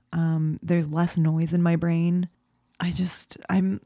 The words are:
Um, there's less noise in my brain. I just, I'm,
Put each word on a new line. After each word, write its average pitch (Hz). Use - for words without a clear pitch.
Um, 160
there's 165
less 165
noise 160
in 175
my 170
brain. 170
I 175
just, -
I'm, 190